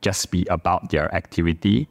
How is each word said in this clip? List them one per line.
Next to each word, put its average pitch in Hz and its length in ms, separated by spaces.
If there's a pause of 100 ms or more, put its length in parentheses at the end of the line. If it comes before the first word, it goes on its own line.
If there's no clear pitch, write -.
just - 300
be 90 180
about 90 400
their 78 240
activity. 87 760